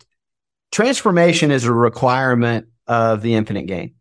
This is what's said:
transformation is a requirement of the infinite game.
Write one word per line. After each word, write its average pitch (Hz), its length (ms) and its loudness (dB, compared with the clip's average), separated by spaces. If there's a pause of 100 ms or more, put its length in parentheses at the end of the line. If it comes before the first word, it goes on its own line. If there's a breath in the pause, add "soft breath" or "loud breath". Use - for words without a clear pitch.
(720)
transformation 175 800 2
is 131 140 0
a 120 80 0
requirement 120 920 0 (200)
of 113 360 0
the 117 120 0
infinite 101 320 -2
game. 87 340 -10